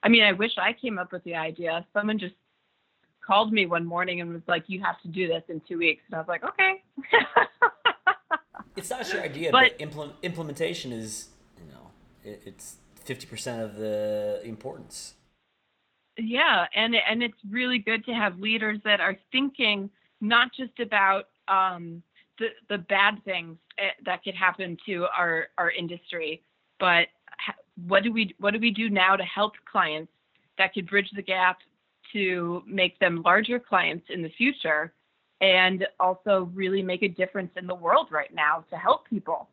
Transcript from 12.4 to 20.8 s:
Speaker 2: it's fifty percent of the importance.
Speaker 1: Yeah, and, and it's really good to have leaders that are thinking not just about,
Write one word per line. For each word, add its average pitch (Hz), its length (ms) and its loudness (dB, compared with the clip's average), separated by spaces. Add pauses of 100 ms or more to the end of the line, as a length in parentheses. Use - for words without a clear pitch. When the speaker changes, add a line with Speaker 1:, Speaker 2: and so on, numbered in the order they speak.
Speaker 2:
it's - 320 -20 (260)
fifty 123 240 -10
percent 117 340 -8
of 104 140 -8
the 104 680 -4
importance. 117 720 -14 (1000)
Speaker 1:
Yeah, 233 560 2
and, 226 220 0
and 220 260 0
it's 233 160 -4 (120)
really 247 300 0
good 220 260 -2
to 247 80 -6
have 202 260 -2
leaders 214 460 -2
that 208 160 2
are 190 160 -2 (160)
thinking 226 560 0 (320)
not 233 320 4
just 254 260 -10
about, 202 460 2 (240)